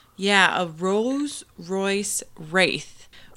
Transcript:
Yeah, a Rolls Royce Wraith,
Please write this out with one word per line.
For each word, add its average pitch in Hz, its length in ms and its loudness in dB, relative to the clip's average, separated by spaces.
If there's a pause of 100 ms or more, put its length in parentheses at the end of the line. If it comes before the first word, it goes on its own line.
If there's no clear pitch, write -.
(160)
Yeah, 196 460 4
a 175 60 -2
Rolls 214 760 -2 (140)
Royce 196 640 -2 (140)
Wraith, 160 720 0 (300)